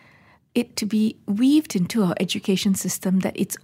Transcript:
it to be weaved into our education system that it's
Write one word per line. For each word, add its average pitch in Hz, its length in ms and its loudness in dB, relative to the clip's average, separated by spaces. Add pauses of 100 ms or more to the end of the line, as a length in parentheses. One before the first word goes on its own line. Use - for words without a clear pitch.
(560)
it 240 220 -2
to 220 80 -4
be 214 400 0
weaved 262 500 2
into 180 280 0
our 180 160 2
education 196 560 0
system 185 440 -2
that - 160 -2
it's - 280 -4